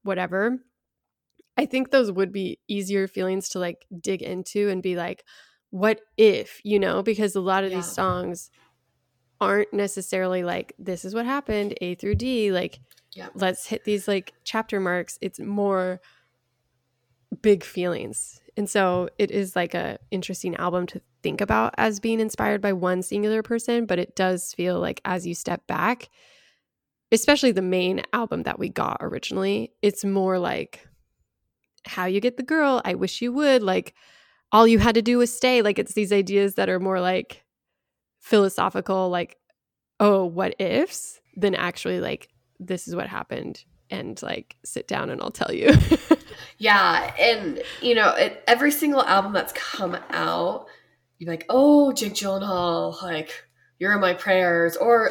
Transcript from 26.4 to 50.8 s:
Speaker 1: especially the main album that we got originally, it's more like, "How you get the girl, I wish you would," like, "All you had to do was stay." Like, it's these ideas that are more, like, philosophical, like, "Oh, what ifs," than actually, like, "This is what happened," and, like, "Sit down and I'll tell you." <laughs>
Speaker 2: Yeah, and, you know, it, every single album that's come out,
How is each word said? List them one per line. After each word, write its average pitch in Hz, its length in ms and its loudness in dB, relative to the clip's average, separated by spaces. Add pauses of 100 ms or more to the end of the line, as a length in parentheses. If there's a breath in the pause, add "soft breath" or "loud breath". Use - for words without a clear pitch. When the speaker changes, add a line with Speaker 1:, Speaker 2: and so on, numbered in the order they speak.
Speaker 1:
especially 262 400 4
the 190 100 0
main 185 400 0 (100)
album 220 320 -4
that - 140 -6
we - 120 -4
got - 300 -4
originally, 196 720 -4 (100)
it's 208 220 0
more 190 340 2
like, - 480 -6 (1000)
"How 185 200 -6
you 196 140 0
get 240 160 0
the 262 60 -8
girl, 285 420 2
I 180 100 -2
wish 185 280 -4
you 240 100 -2
would," 269 300 4
like, 185 320 -2 (580 soft breath)
"All 226 140 10
you 226 120 8
had 220 180 4
to 233 60 4
do 247 160 2
was 240 160 2
stay." 254 280 4
Like, 202 160 2
it's - 160 -4
these 208 180 0
ideas 196 420 2
that 196 140 0
are 185 120 0
more, 190 200 0
like, 185 440 -4 (760)
philosophical, 190 880 0
like, 175 300 -4 (600)
"Oh, 202 260 6
what 175 360 -2
ifs," 196 600 -2 (160)
than 190 180 0
actually, 180 460 -4
like, - 280 -6 (300)
"This 180 300 -8
is 170 80 -8
what - 120 -6
happened," - 560 -10 (240)
and, - 340 -10
like, - 420 -10
"Sit - 240 -10
down - 220 -4
and - 120 -8
I'll - 80 -6
tell - 240 -4
you." - 200 4
<laughs> - 60 10 (800 loud breath)
Speaker 2:
Yeah, 196 600 2
and, 202 440 2 (180)
you 240 140 4
know, 214 200 6
it, - 320 0
every 254 240 6
single 285 320 2
album 196 300 2
that's - 220 -2
come 180 420 -6 (140)
out, 170 560 -2 (520 soft breath)